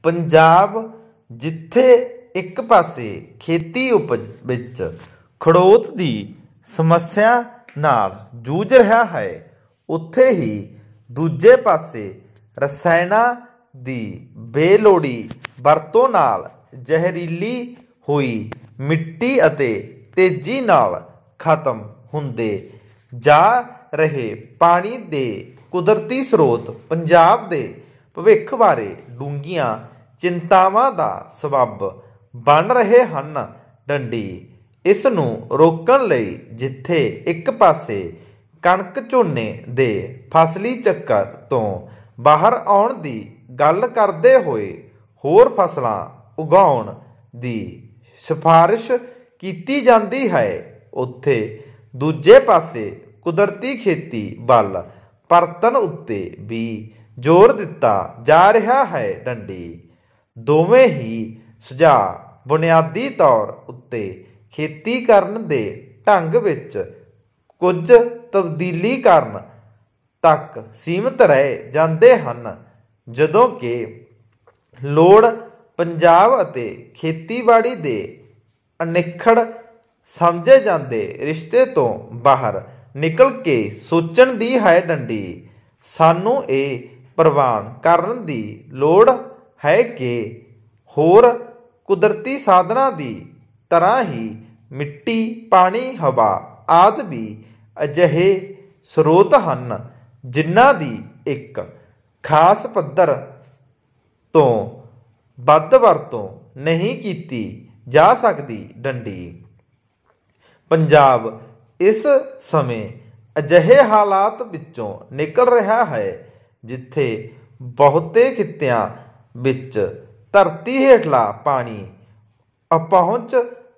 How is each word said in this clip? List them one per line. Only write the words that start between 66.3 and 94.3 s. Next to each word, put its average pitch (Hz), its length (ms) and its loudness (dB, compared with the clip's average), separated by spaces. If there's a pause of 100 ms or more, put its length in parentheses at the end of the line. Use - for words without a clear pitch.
ਵਿੱਚ 202 420 -4 (840)
ਕੁਝ 175 320 2 (380)
ਤਬਦੀਲੀ 180 680 -4
ਕਰਨ 135 380 2 (840)
ਤੱਕ 151 400 -2 (120)
ਸੀਮਿਤ 196 460 -4
ਰਹਿ 139 500 2
ਜਾਂਦੇ 160 460 4
ਹਨ, 117 380 -10 (520)
ਜਦੋਂ 151 420 0
ਕਿ 120 560 -10 (720)
ਲੋੜ 170 460 6 (520)
ਪੰਜਾਬ 170 640 2
ਅਤੇ 127 540 -10
ਖੇਤੀਬਾੜੀ 226 800 -2
ਦੇ 120 480 -8 (560)
ਅਨਿੱਖੜ 170 600 0 (720)
ਸਮਝੇ 170 480 4
ਜਾਂਦੇ 131 420 -2 (200)
ਰਿਸ਼ਤੇ 160 440 -2
ਤੋਂ 127 500 -4
ਬਾਹਰ 120 460 0 (340)
ਨਿਕਲ 160 340 2 (120)
ਕੇ 143 160 0 (320)
ਸੋਚਣ 170 440 2
ਦੀ 233 260 -2
ਹੈ। 180 220 4
ਡੰਡੀ। 120 680 -8 (380)
ਸਾਨੂੰ 180 640 0
ਇਹ 135 380 -4 (300)
ਪ੍ਰਵਾਨ 131 560 0 (100)
ਕਰਨ 180 420 0
ਦੀ 110 440 -10
ਲੋੜ 165 400 4 (560)
ਹੈ 175 160 4
ਕਿ 120 600 -6 (560)
ਹੋਰ 190 300 6 (580)
ਕੁਦਰਤੀ 214 540 -2
ਸਾਧਨਾਂ 214 520 0
ਦੀ 123 340 -12 (460)
ਤਰ੍ਹਾਂ 196 320 2
ਹੀ 113 320 -8 (360)